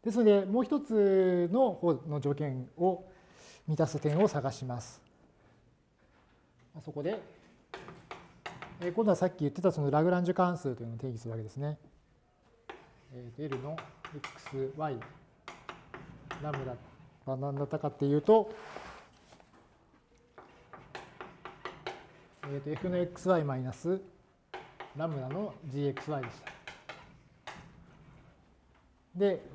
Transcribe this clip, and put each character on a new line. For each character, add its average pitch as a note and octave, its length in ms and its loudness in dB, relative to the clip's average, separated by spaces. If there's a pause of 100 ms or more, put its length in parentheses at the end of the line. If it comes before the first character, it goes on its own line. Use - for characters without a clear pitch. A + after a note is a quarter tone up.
で A3+ 80 0
す A3 80 0
の A#3 60 6
で、 G3+ 200 8
も G#3 160 2
う - 20 2
一 D4 160 0
つ F#3+ 720 4
の B3 200 6
方 E3+ 240 2 (120)
の D3 120 -2
条 C#3+ 160 0
件 C3 420 -4
を F3+ 280 2 (640)
満 D#3 80 0
た D#3 120 4
す D3 120 -4
点 D3+ 220 2
を G#3 60 8
探 C3+ 240 0
し - 140 -8
ま B2 140 -6
す。 - 220 -16 (1700)
ま D3+ 60 -16
あ、 - 20 -20
そ D#3 80 -12
こ D3 100 -6
で、 G3 180 -2 (1600)
え F3 100 -2
ー、 E3+ 40 -6
今 A3 120 4
度 G#3 40 6
は F3+ 60 8
さ F#3 100 2
っ F3+ 60 2
き - 80 -16
言 D3 100 4
っ - 20 -4
て - 80 -8
た F3+ 120 6
そ D#3+ 100 -2
の C#3+ 80 2
ラ D3+ 140 6
グ F3+ 80 6
ラ F3+ 80 4
ン F3+ 40 2
ジ F3+ 100 2
ュ - 20 2
関 F3+ 200 4
数 C3+ 200 -4
と A#2+ 80 -10
い - 20 -8
う A#2 40 -8
の A#2 40 -8
を A#2 60 -8
定 C3 80 -6
義 A#2 120 -6
す A2+ 60 -14
る A2+ 60 -6
わ A2+ 60 -4
け A2+ 40 -6
で A2 80 -8
す - 80 -12
ね。 D3 220 -4 (1300)
え B2 220 -16
ー - 20 -18
と、 C#3+ 60 -10
L C3+ 220 -4
の D3+ 120 -6 (400)
X、 C3+ 600 -6
Y、 D3+ 180 -2 (1500)
ラ D3 120 -6
ム C3+ 120 -4
ダ B2 80 -6 (560)
は C3 80 -2
何 C#3 180 -4
だ C#3+ 80 -2
っ C#3 40 -4
た D#3 100 -4
か D3 120 -2
っ - 20 -6
て - 140 -2
い C#3+ 100 4
う D3+ 60 4
と、 G#3+ 280 8 (4000)
え - 20 -
ー C#3+ 140 -4
と、 C#3+ 80 -6
F D#3 200 -2
の F3+ 60 0
エ F3 60 2
ッ F3 100 0
ク F3+ 80 -14
ス - 80 -4
ワ F#3 120 6
イ D3+ 40 0
マ C#3 140 0
イ C3 40 -4
ナ B2+ 120 -4
ス F#3 260 -2 (960)
ラ D3+ 100 -4
ム D3+ 140 -4
ダ B2+ 80 -6
の F#3 260 -4 (140)
ジ C3+ 120 -6
ー C#3+ 80 2
エ - 20 2
ッ C3+ 80 -4
ク - 40 -10
ス - 80 -10
ワ C#3+ 120 -4
イ - 20 -6
で A#2 60 -8
し - 100 -16
た。 - 120 -16 (2750)
で、 F#3 280 2 (120)